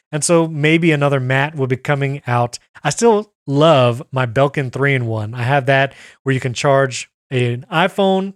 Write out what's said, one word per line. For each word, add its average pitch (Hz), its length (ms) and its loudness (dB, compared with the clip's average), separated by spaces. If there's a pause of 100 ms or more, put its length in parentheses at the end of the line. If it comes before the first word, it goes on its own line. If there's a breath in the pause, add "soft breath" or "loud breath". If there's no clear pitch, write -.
(120)
And 151 120 -4
so 165 220 2
maybe 160 460 2
another 143 280 0
mat 135 360 -2
will 135 100 -2
be 127 100 -2
coming 139 500 -4
out. 120 320 -2 (260 loud breath)
I 143 60 0
still 214 420 0 (140)
love 139 560 4 (100)
my 131 140 -2
Belkin 131 460 -2
three-in-one. 120 640 -2
I 123 80 -6
have 131 240 0
that 135 280 0 (280 loud breath)
where 135 100 -2
you 127 80 0
can 123 140 -6
charge 135 560 0 (200)
an 123 400 -2
iPhone. 190 640 0